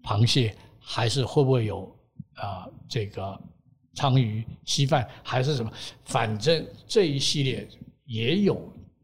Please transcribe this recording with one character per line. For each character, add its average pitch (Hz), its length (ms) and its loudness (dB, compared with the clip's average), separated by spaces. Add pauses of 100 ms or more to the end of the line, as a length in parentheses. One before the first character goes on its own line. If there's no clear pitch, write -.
螃 104 200 2
蟹， 117 320 2 (240)
还 - 300 -4
是 131 160 0
会 143 180 2
不 131 80 4
会 120 140 4
有， 95 160 -6 (540)
呃， 92 360 -10 (180)
这 107 180 -2
个 98 320 -10 (560)
鲳 131 220 2
鱼 113 280 0 (200)
稀 143 200 0
饭 135 220 2 (160)
还 127 180 -2
是 143 140 0
什 120 100 -2
么， 110 60 -8 (320)
反 113 340 0
正 147 260 2 (220)
这 202 200 4
一 139 120 0
系 143 240 0
列 120 260 -2 (380)
也 120 360 0
有 151 300 2 (320)